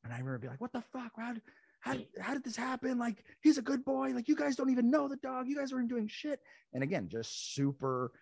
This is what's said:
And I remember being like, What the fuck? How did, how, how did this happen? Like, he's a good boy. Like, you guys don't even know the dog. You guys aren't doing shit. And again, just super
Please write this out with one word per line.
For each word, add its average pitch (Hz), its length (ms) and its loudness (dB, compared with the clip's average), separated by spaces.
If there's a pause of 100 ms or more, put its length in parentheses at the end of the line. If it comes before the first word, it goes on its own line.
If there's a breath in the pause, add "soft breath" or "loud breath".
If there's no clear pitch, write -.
And 120 80 -8
I 120 60 -8
remember 131 200 -4
being 127 140 -8
like, 139 80 -12
What 240 120 -6
the 240 100 -6 (100)
fuck? 247 240 -10
How 233 160 -6
did, 226 100 -8 (380 soft breath)
how, - 140 -4 (260)
how 196 140 -4
did 277 100 -4
this 226 120 -6
happen? 254 420 -2
Like, 240 260 -2 (180 loud breath)
he's 302 160 8
a 269 40 -2
good 262 220 0
boy. 269 260 0
Like, 247 180 -2
you 302 80 6
guys 285 200 2
don't 269 140 2
even 240 200 6
know 285 180 4
the 277 80 -4
dog. 262 320 -4
You 277 80 0
guys 277 160 -2
aren't 254 160 0
doing 233 200 0
shit. 294 320 -4 (320 loud breath)
And 131 100 -2
again, 139 260 0
just - 460 -6
super 135 680 0